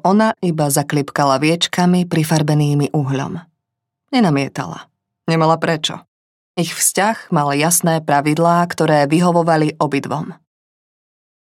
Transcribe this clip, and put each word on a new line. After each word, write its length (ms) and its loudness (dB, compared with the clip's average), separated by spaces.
ona 320 2
iba 320 -2
zaklipkala 720 0
viečkami 640 0
prifarbenými 880 0
uhľom. 480 -4
Nenamietala. 720 -2
Nemala 320 2
prečo. 480 -4
Ich 240 -4
vzťah 560 -2
mal 240 0
jasné 480 0
pravidlá, 640 2
ktoré 400 2
vyhovovali 720 2
obidvom. 560 -4